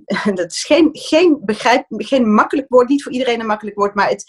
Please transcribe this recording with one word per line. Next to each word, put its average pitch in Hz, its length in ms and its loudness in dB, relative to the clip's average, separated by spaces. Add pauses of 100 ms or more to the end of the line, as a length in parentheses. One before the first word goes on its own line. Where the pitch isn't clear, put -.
<laughs> 196 340 -4
dat 170 120 -6
is - 120 -8
geen, 302 280 4
geen 320 500 2
begrijp-, 220 480 0
geen 220 440 0
makkelijk 277 360 0
woord, 247 200 4
niet 285 140 0
voor - 80 -10
iedereen 240 280 -2
een 226 60 -8
makkelijk 214 320 -6
woord, 202 180 -2
maar 196 140 0
het - 200 -4